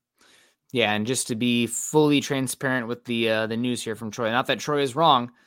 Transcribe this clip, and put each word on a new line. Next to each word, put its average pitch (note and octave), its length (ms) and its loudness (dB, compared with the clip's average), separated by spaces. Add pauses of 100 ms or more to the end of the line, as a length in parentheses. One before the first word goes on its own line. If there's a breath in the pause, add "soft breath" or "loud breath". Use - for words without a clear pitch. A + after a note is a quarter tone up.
(720 soft breath)
Yeah, A2 220 2
and G#2+ 120 0
just B2 220 -2
to B2 80 -2
be A#2+ 320 2
fully D3 520 2
transparent C3 680 -2
with A#2+ 180 -8
the, A2+ 240 0
uh, A2 180 0
the A2+ 100 -4
news A#2+ 260 -2
here A2 120 -6
from A2 160 -10
Troy, A2 200 -2
not B2+ 160 0
that B2 120 0
Troy D3 220 -2
is B2+ 140 -2
wrong, C3+ 360 4 (160 soft breath)